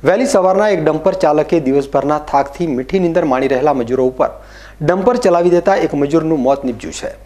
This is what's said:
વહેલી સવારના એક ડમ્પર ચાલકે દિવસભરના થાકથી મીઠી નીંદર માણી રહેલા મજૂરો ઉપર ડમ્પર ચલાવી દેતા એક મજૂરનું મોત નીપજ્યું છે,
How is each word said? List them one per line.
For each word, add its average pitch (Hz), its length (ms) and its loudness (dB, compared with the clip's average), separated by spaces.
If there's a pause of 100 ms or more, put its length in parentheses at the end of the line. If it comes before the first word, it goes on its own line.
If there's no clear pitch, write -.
વહેલી 208 220 2
સવારના 190 420 2
એક 175 160 0
ડમ્પર 156 280 0
ચાલકે 151 480 0
દિવસભરના 139 580 0
થાકથી 151 480 -2
મીઠી 131 320 -4
નીંદર 175 260 0
માણી 135 240 0
રહેલા 139 260 0
મજૂરો 127 300 -2
ઉપર 131 260 -2 (520)
ડમ્પર 185 340 0
ચલાવી 175 340 2
દેતા 175 240 2
એક 170 200 -2
મજૂરનું 156 460 0
મોત 135 240 0
નીપજ્યું 110 300 -8
છે, - 160 -10 (160)